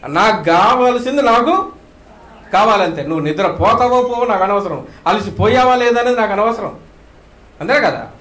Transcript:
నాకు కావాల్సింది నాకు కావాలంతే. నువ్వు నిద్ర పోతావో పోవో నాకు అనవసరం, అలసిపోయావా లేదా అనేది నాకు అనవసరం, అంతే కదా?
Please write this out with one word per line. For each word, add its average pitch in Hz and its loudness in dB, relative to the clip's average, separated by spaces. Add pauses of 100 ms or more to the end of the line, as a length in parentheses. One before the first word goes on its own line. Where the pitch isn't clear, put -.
నాకు 180 0
కావాల్సింది 247 2
నాకు 247 0 (800)
కావాలంతే. 185 0
నువ్వు 156 -4
నిద్ర 151 -2
పోతావో 247 2
పోవో 240 -2
నాకు 196 0
అనవసరం, 190 -2 (200)
అలసిపోయావా 214 2
లేదా 240 2
అనేది 247 0
నాకు 214 -2
అనవసరం, 214 -4 (800)
అంతే 196 -2
కదా? 139 -2